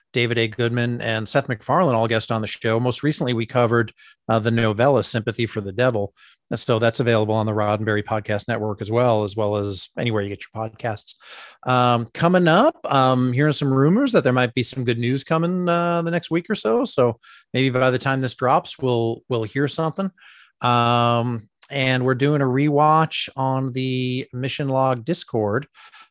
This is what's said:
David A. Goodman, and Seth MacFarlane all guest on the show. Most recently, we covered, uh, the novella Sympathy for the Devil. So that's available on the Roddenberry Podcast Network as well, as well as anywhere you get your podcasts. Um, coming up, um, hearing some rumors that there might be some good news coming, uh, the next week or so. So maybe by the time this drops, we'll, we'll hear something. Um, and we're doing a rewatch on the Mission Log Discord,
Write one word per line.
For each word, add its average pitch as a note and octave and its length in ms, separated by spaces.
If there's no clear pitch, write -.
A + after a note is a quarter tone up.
David A#2+ 260
A. A2+ 100
Goodman, A#2+ 520
and A2 280
Seth C#3 200
MacFarlane C3+ 460
all A2+ 140
guest A2+ 240
on A2+ 80
the A2 60
show. A2+ 340
Most B2 220
recently, C#3+ 320
we A2+ 120
covered, A#2 460
uh, A2+ 100
the A2 120
novella A#2 540
Sympathy A2+ 420
for G#2 140
the G2 120
Devil. A2 420
So A2+ 240
that's A#2 220
available A2 340
on A2 120
the G#2+ 60
Roddenberry G#2 520
Podcast G#2+ 420
Network G#2+ 360
as G2+ 80
well, A2+ 340
as G2 100
well G#2 220
as G2+ 320
anywhere A2 220
you G2+ 80
get G2+ 140
your A2 260
podcasts. A2 460
Um, B2 460
coming F3+ 340
up, G#3+ 380
um, B2+ 480
hearing C#3+ 220
some C#3 180
rumors F#3 400
that F3 100
there B2+ 120
might B2+ 180
be B2+ 100
some B2+ 220
good A#2 140
news B2 260
coming, F3 420
uh, E3+ 360
the E3+ 80
next E3+ 200
week E3+ 200
or G#3 40
so. A3+ 300
So B2 340
maybe C3 160
by B2+ 200
the B2 80
time C3+ 220
this B2+ 140
drops, C#3 440
we'll, A#2 520
we'll A#2 140
hear C#3 220
something. E3 440
Um, A#2+ 880
and C3 340
we're B2+ 120
doing C#3 260
a C3+ 40
rewatch D3+ 880
on C3 380
the B2+ 600
Mission C3 340
Log C3 380
Discord, A#2+ 600